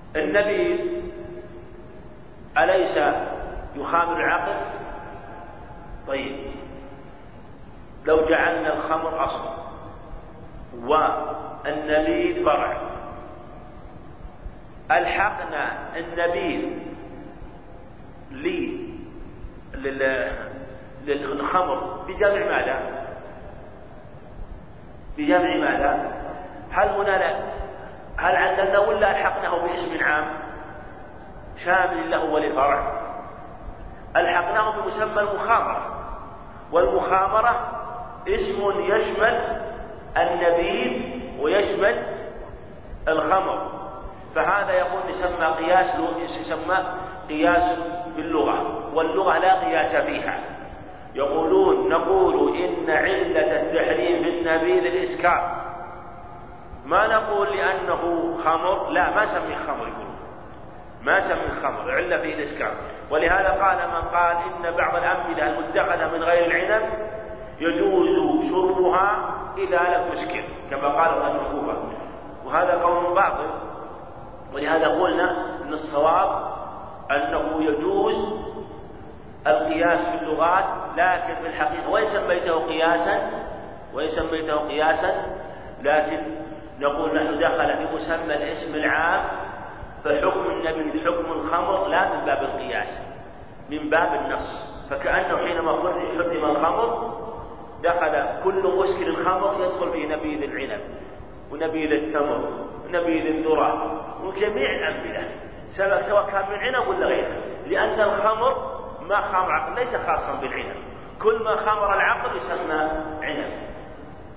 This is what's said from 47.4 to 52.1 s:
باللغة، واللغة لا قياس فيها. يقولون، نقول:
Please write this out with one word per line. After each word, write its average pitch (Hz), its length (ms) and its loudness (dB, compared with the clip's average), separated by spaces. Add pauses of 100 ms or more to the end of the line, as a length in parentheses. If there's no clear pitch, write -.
باللغة، 151 800 0
واللغة 165 440 4
لا 185 220 6
قياس 156 460 2
فيها. - 320 -4 (760)
يقولون، 156 760 4
نقول: 160 680 4